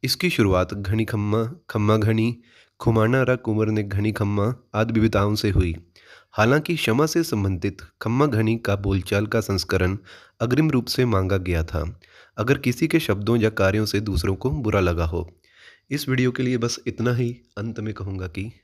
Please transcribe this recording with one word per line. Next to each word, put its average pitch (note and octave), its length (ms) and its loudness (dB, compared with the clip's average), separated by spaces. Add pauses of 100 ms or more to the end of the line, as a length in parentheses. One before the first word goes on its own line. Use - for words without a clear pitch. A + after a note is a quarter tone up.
इसकी - 280 -2
शुरुआत F#2 440 2
घनी G2+ 300 -2
खम्मा, G#2 400 -2 (260)
खम्मा A2 260 2
घनी, A2 400 2 (440)
खुमाना A#2 420 4
रा B2+ 140 2
कुंवर G#2+ 320 0
ने G#2+ 140 0
घनी G2+ 300 -2
खम्मा G#2 420 0 (200)
आदि A2+ 180 0
विविधताओं G#2+ 440 2
से G#2+ 140 0
हुई। F2+ 260 2 (580)
हालांकि C#3+ 420 2
क्षमा B2+ 300 2
से E3 160 -2
संबंधित G2 600 -2 (200)
खम्मा B2 240 2
घनी A2+ 320 0
का G2+ 180 0
बोलचाल G2 500 0
का A2 140 0
संस्करण F#2+ 560 0 (440)
अग्रिम C#3 300 2
रूप B2 160 0
से - 180 0
मांगा G2 340 2
गया F2 260 0
था, D2+ 200 -4 (540)
अगर B2+ 200 0
किसी B2 300 -2
के D#3+ 120 2
शब्दों G#2+ 360 0
या A2 160 2
कार्यों G2+ 320 2
से G2+ 160 -2
दूसरों G2 360 0
को B2+ 160 -2
बुरा G#2+ 280 0
लगा F2 240 0
हो। D#2+ 240 -4 (600)
इस C#3+ 180 -4
वीडियो B2+ 240 2
के C3 100 -4
लिए B2+ 160 0
बस A#2 280 -2
इतना A#2+ 280 -2
ही। A#2+ 160 -2 (280)
अंत A2 220 -8
में G#2+ 140 -6
कहूँगा F#2+ 340 -8
कि F#2+ 220 -8 (140)